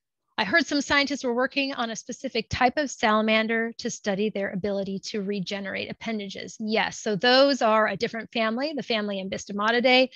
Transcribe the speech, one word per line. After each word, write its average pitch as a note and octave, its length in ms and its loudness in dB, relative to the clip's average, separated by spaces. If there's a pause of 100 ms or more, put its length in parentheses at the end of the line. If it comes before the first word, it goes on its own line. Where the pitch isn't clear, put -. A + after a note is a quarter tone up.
(380)
"I A3+ 60 2
heard D#4 200 4
some C#4+ 160 -2
scientists C#4 440 0
were A#3+ 100 0
working C4+ 400 -2
on A#3 160 -4
a A3 60 -8
specific - 520 -6
type - 280 2
of D4 120 -2
salamander A3 880 2
to A#3+ 120 -6
study G3+ 400 -2
their G3 220 -6
ability G3 540 -4
to G#3+ 160 -6
regenerate G3 680 -6
appendages." G#3 680 -8
Yes, G#3+ 400 -2
so G#3+ 160 -2
those C4 460 6
are A3 260 4
a G3 80 -4
different A3+ 360 -6
family, A#3 400 -2
the C4 120 -6
family G#3 360 -2
Ambystomatidae. A3 960 2